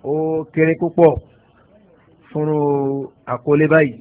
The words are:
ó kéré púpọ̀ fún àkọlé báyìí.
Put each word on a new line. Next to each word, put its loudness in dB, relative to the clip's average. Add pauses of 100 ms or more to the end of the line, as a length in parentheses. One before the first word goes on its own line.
ó -4
kéré 0
púpọ̀ 2 (1080)
fún -6 (800)
àkọlé 0
báyìí. 2